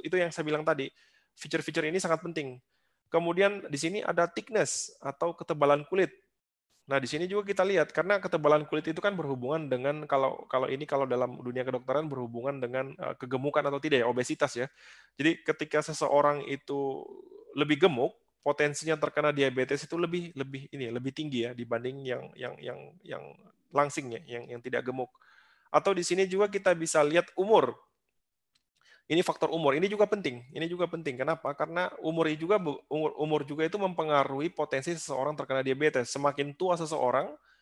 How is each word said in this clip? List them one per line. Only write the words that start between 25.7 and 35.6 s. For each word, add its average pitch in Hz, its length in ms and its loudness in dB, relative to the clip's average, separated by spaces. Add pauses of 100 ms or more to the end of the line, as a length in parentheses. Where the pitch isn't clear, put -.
Atau 190 240 4
di 180 80 -2
sini 185 240 2
juga 202 240 2
kita 190 240 2
bisa 160 240 0
lihat 156 400 4
umur. 185 320 6 (1400)
Ini 160 100 4
faktor 160 320 0
umur, 151 240 4
ini 190 140 2
juga 208 180 4
penting. 160 320 -4 (140)
Ini 160 160 -2
juga 175 180 -2
penting. 156 320 -6
Kenapa? 143 320 -2
Karena 165 380 -2 (100)
umur 160 300 0
ini 151 80 -4
juga 170 180 2
bu-, 160 320 -2
umur, 151 300 -2
umur 151 260 2
juga 151 220 -2
itu 170 100 -4
mempengaruhi 156 720 2
potensi 151 460 -2
seseorang 147 420 -4
terkena 135 240 -2